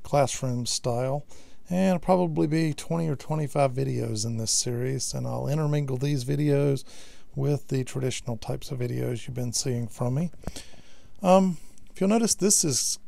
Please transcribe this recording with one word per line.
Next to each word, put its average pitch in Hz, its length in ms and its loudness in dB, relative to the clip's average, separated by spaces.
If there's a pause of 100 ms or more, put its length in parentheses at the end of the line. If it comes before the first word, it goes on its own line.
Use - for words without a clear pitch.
classroom 127 640 0
style. 127 580 -2 (460)
And 185 280 4
it'll - 20 -2
probably 170 480 4
be 160 260 2
twenty 165 340 -2
or 143 80 0
twenty-five 143 580 0
videos 117 520 -2
in 117 120 -2
this 113 120 -2
series, 127 640 0
and 123 140 -4
I'll 123 200 -2
intermingle 147 500 0
these 139 280 0
videos 143 580 2 (520)
with 139 320 0
the 131 160 0
traditional 123 540 -4
types - 340 -6
of 131 80 -4
videos 123 480 -2
you've 123 80 -6
been 120 180 -2
seeing 120 340 0
from 123 280 -2
me. 170 160 0 (920)
Um, 190 360 8 (340)
if - 100 -6
you'll 196 80 4
notice, 226 240 4
this 190 320 4
is - 320 0 (100)